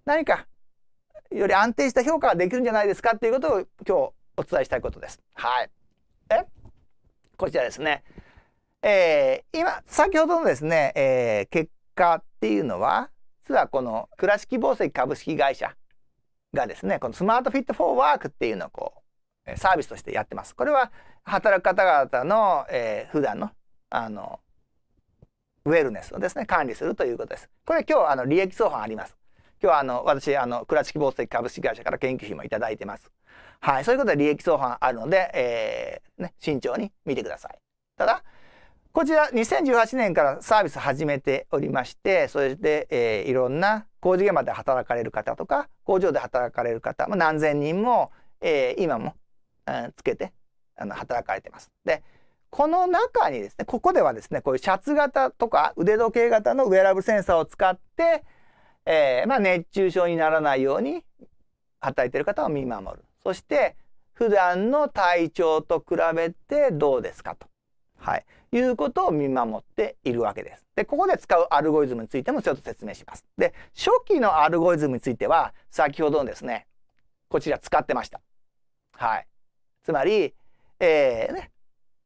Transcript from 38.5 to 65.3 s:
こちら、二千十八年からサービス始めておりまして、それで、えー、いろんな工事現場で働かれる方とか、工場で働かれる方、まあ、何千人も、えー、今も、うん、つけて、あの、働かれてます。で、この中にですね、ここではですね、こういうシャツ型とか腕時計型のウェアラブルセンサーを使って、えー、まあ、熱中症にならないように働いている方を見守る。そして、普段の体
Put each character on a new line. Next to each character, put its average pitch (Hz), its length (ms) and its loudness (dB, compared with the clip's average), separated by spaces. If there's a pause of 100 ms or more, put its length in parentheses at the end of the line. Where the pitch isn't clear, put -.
こ 320 140 2
ち 320 80 2
ら、 302 180 4
二 226 140 0
千 - 180 0
十 262 100 2
八 233 220 2
年 214 160 0
か 160 100 4
ら 139 200 0
サ 220 160 2
ー 202 60 4
ビ 147 60 -4
ス - 80 -12
始 135 280 -2
め 143 120 -2
て 135 320 -2
お 147 80 0
り 143 120 -2
ま 135 140 -2
し - 120 -16
て、 175 320 2
そ 143 120 -4
れ 135 160 0
で、 151 340 0
え 117 360 0
ー、 135 40 -2
い - 20 0
ろ 127 160 0
ん 139 100 -4
な 214 280 0 (140)
工 180 180 2
事 190 60 2
現 196 100 2
場 139 80 2
で 120 80 -4
働 123 360 -2
か 123 80 -2
れ 120 80 -2
る 123 80 -6
方 - 240 -6
と - 120 -10
か、 - 240 -2 (140)
工 190 140 2
場 180 140 2
で 135 60 0
働 120 360 -4
か 123 80 -4
れ 117 100 -2
る 113 100 -6
方、 - 260 -4
ま 208 60 -4
あ、 - 20 -2
何 156 240 2
千 151 180 0
人 156 220 -2
も、 220 320 0 (300)
え 139 360 0
ー、 - 40 0
今 143 160 -2
も、 131 160 -8 (520)
う 135 60 -6
ん、 120 240 -8
つ - 80 -20
け 123 100 -2
て、 185 200 -10 (420)
あ - 80 -12
の、 101 100 -10
働 117 320 -8
か - 60 -6
れ 95 80 -6
て - 80 -20
ま - 100 -20
す。 - 120 -20 (160)
で、 151 160 -2 (480)
こ 294 180 0
の 359 180 2
中 440 440 0
に - 100 -8
で - 100 -10
す - 80 -20
ね、 - 60 -6
こ - 160 -6
こ 359 120 2
で 277 100 4
は 143 100 4
で 110 80 -8
す - 100 -18
ね、 143 120 -4
こ 139 100 0
う - 20 2
い - 20 0
う - 20 -2
シ - 100 -2
ャ 190 100 2
ツ 285 160 -2
型 277 380 2
と 233 160 -2
か - 280 2
腕 202 200 2
時 226 180 2
計 233 140 4
型 226 260 2
の 262 120 2
ウ 196 40 0
ェ 190 100 6
ア - 40 6
ラ 190 100 6
ブ 190 60 0
ル - 20 -8
セ 214 140 0
ン 196 80 0
サ 180 100 2
ー 165 40 4
を 156 80 0
使 190 240 0
っ 180 60 -4 (200)
て、 330 280 2 (640)
え 139 380 4
ー、 208 40 -2
ま 269 80 2
あ、 - 40 2
熱 180 300 0
中 190 200 0
症 175 160 2
に 170 100 -2
な 160 140 2
ら 156 100 2
な 147 140 2
い 135 80 0
よ 139 140 0
う 208 60 -2
に 320 220 -6 (760)
働 131 260 -2
い 123 60 -8
て 143 60 -4
い - 20 -2
る 120 40 -4
方 - 200 -2
を 214 40 -2
見 143 160 -4
守 104 340 -10
る。 - 60 -20 (200)
そ 190 80 -2
し 175 80 -8
て、 - 340 0 (380)
普 233 160 0
段 190 420 2
の 294 180 0
体 175 420 0